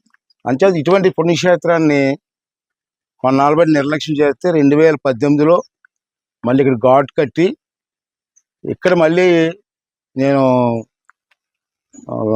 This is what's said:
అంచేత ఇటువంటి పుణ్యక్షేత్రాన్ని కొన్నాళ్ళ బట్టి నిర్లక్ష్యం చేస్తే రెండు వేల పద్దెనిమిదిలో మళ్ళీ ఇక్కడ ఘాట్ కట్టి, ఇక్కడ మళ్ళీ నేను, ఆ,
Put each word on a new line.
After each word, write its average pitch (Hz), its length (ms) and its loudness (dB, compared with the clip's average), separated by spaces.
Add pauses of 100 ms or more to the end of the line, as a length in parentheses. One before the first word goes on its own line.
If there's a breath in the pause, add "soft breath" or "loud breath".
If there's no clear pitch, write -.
(480)
అంచేత 175 280 0
ఇటువంటి 175 340 0
పుణ్యక్షేత్రాన్ని 160 1080 0 (1040)
కొన్నాళ్ళ 139 380 0
బట్టి 160 160 2
నిర్లక్ష్యం 147 440 -4
చేస్తే 147 340 -2
రెండు 147 240 2
వేల 156 200 4 (100)
పద్దెనిమిదిలో 147 580 0 (840)
మళ్ళీ 131 180 0
ఇక్కడ 131 140 0
ఘాట్ 131 400 2
కట్టి, 165 400 -2 (1120)
ఇక్కడ - 240 -2
మళ్ళీ 170 560 2 (680)
నేను, 139 260 0 (1700)
ఆ, 120 40 -8 (200)